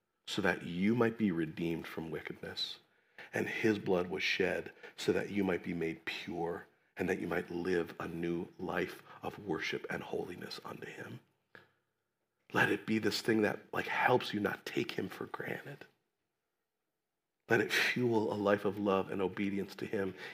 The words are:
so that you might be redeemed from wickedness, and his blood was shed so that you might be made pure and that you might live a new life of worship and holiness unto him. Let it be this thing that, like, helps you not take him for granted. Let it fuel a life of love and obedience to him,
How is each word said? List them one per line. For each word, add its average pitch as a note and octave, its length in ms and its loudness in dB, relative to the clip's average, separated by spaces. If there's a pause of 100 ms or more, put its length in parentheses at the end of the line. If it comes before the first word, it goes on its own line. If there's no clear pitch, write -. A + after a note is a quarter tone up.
(260)
so - 160 -2
that F2 240 2
you F#2+ 300 2
might A2+ 200 4
be G#2 140 4
redeemed E2 560 -2
from D#2+ 240 -8
wickedness, - 640 -8 (580)
and A2 120 0
his G#2+ 320 4
blood F#2 320 2
was F#2 140 -2
shed F2 460 2 (260)
so - 160 2
that F#2+ 180 0
you G2 140 2
might F2 180 2
be F#2 100 -4
made E2 320 -2
pure E2+ 600 -4 (300)
and F2+ 120 0
that F#2 120 2
you F2+ 80 -2
might F2 240 0
live F2 480 2
a E2+ 80 -4
new E2+ 400 -2 (100)
life F2+ 420 -2 (220)
of - 240 -8
worship - 440 -2
and - 120 -4
holiness - 640 -6
unto - 220 -10
him. - 340 -12 (1300)
Let - 180 6
it G#2 140 0
be A2 140 2
this G#2 220 2
thing A2 220 4
that, - 180 2 (120)
like, - 140 -2
helps - 480 2
you G#2 60 0
not F#2+ 260 -2
take - 240 -2
him - 180 -4
for - 180 -8
granted. - 580 -8 (1600)
Let A2+ 120 6
it - 120 2
fuel A#2 600 2
a - 20 -2
life G2+ 300 4
of G2 120 0
love G2 340 2
and G2 120 -2
obedience G2 540 -2
to - 100 -6
him, G2 280 -2 (200)